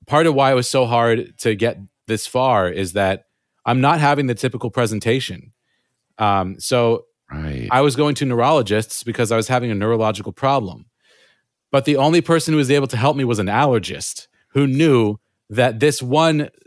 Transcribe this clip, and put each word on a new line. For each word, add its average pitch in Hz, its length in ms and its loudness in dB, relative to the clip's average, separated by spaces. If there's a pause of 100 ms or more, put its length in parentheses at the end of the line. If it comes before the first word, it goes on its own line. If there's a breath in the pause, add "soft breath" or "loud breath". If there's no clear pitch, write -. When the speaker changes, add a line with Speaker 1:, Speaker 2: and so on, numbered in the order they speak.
Speaker 1:
part 160 200 2
of 160 80 2
why 135 160 4
it 135 40 4
was 123 140 0
so 127 180 2
hard 117 520 0
to 110 160 0
get 110 220 -2 (300)
this 113 200 -4
far 123 420 2
is 90 260 -6
that 98 320 -2 (400)
I'm 123 160 0
not 156 180 2
having 143 260 2
the 123 80 -2
typical 117 360 -6
presentation. 113 840 -4 (640)
Um, 98 400 -2
so 117 460 0 (260)
Speaker 2:
Right. 78 400 -8
Speaker 1:
I 127 100 2
was 139 160 2
going 147 200 0
to 147 100 -4
neurologists 117 760 0
because 117 300 -2
I 113 40 0
was 113 120 -2
having 123 220 0
a 107 40 -2
neurological 107 580 -2
problem. 120 540 -4 (840 soft breath)
But 135 160 0
the 147 100 2
only 156 240 4
person 165 320 0
who 151 60 2
was 135 120 2
able 143 180 2
to - 80 -6
help 139 200 0
me 139 80 -2
was 123 140 -2
an 98 80 -2
allergist 117 800 -2 (200)
who 143 180 0
knew 131 520 2 (320)
that 113 300 0
this 143 220 2
one 151 480 0 (160)